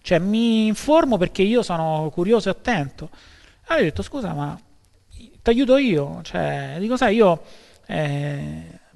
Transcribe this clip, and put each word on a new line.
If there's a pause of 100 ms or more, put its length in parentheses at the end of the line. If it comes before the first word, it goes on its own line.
Cioè
mi
informo
perché
io
sono
curioso
e
attento. (560)
Allora
ho
detto,
"Scusa,
ma (840)
t'aiuto
io?".
Cioè,
dico,
"Sai,
io, (440)
eh, (160)